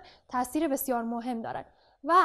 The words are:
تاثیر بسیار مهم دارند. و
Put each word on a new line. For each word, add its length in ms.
تاثیر 380
بسیار 360
مهم 380
دارند. 240
و 100